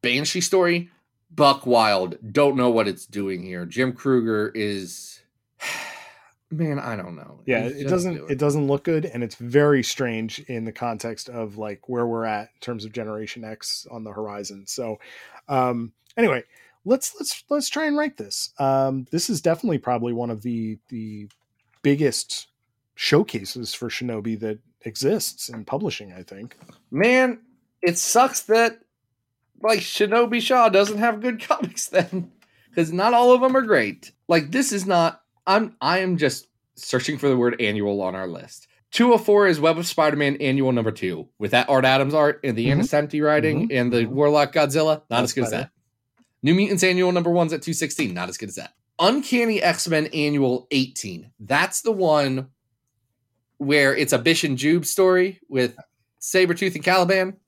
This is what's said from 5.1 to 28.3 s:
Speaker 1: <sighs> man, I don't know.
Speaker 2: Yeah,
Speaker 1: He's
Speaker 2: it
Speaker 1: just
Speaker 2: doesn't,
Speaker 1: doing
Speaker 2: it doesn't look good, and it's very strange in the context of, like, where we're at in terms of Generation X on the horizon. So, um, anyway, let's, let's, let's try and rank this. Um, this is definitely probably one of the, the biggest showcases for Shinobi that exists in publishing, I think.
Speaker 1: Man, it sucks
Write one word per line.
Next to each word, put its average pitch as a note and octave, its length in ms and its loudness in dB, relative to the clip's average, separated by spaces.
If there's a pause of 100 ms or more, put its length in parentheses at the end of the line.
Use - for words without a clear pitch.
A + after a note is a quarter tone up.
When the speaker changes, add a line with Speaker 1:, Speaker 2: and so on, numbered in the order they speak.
Speaker 1:
<sighs> - 920 -14
man, D3+ 280 -2
I A#2 160 -8
don't F2+ 200 -12
know. - 300 -20
Speaker 2:
Yeah, A#2 180 0
Speaker 1:
He's B2+ 100 -4
Speaker 2:
it C#3+ 100 -12
Speaker 1:
just C#3 60 -4
Speaker 2:
doesn't, F3+ 260 0
Speaker 1:
doing D3 160 -10
Speaker 2:
it C3 60 -2
doesn't D3 300 0
look C#3+ 160 0
good, D#3+ 220 -2
and A#2+ 180 -8
it's A2 120 -10
very C3+ 480 4
strange A2+ 560 -6
in A#2 260 -8
the A2+ 60 -8
context A2+ 580 -8
of, A2 280 -10
like, G#2+ 300 -12
where A#2+ 200 -2
we're A2+ 180 -4
at G#2+ 280 -4
in - 80 -20
terms A2+ 240 -10
of G#2+ 60 -14
Generation A2 520 -10
X - 480 -10
on A#2 120 -14
the G#2+ 80 -14
horizon. G2+ 540 -10
So, A2+ 340 -8 (480)
um, B2 440 0 (260)
anyway, E3 260 2 (400)
let's, B3+ 360 -2
let's, - 300 -8
let's C#4+ 200 -2
try D#4 160 -4
and D4 120 0
rank D4+ 200 -4
this. - 420 -10
Um, C3+ 520 0
this F3 180 -2
is F3 120 -2
definitely E3 360 0
probably A#2+ 360 -2
one A#2+ 160 -4
of G#2+ 120 -8
the, A2+ 380 -6 (100)
the G#2+ 400 -12 (540)
biggest C#3+ 640 0 (480)
showcases A#2+ 800 0
for A#2+ 160 -8
Shinobi A2+ 500 -6
that G#2+ 200 -6 (220)
exists C3 680 -4
in A2+ 160 -14
publishing, C3+ 480 -6
I F2+ 100 -18
think. G2+ 340 -18 (320)
Speaker 1:
Man, B3 500 2 (420)
it F3 160 0
sucks C4 460 2